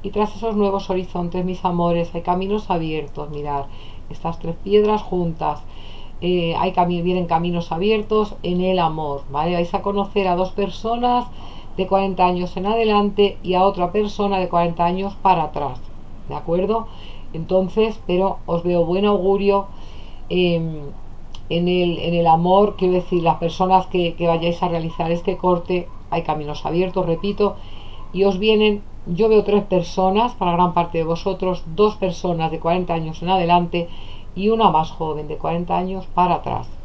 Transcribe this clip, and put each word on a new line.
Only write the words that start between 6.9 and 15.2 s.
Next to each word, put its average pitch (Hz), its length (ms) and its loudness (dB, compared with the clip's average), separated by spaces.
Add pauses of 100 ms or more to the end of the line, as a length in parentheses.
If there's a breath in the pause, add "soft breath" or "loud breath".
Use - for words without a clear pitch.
vienen 180 240 0
caminos 170 460 -2
abiertos 208 720 0
en 180 180 0
el 185 160 2
amor, 156 540 -2
¿vale? 156 220 0
Vais 170 200 -2
a 202 80 -2
conocer 202 460 0
a 180 80 2
dos 185 160 0
personas 240 760 0 (520 loud breath)
de 190 100 0
cuarenta 190 400 2
años 180 300 -2
en 185 100 -2
adelante 208 760 2
y 180 140 0
a 185 100 6
otra 180 260 2
persona 208 460 0
de 180 120 -2
cuarenta 170 360 2
años 185 360 -2